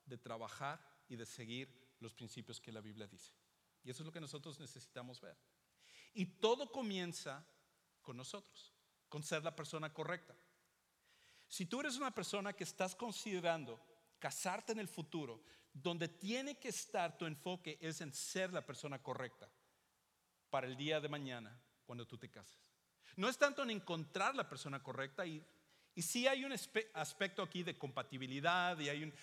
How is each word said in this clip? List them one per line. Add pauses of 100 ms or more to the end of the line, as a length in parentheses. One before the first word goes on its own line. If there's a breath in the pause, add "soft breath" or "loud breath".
de
trabajar (280)
y
de
seguir (300)
los
principios
que
la
Biblia
dice. (500)
Y
eso
es
lo
que
nosotros
necesitamos
ver. (800 loud breath)
Y
todo
comienza (560)
con
nosotros, (340)
con
ser
la
persona
correcta. (1120 loud breath)
Si
tú
eres
una
persona
que
estás
considerando (380)
casarte
en
el
futuro, (300 loud breath)
donde
tiene
que
estar
tu
enfoque
es
en
ser
la
persona
correcta (1000)
para
el
día
de
mañana (280)
cuando
tú
te
cases. (460 loud breath)
No
es
tanto
en
encontrar
la
persona
correcta,
y, (500 soft breath)
y
sí
hay
un
espe-,
aspecto
aquí
de
compatibilidad
y
hay
un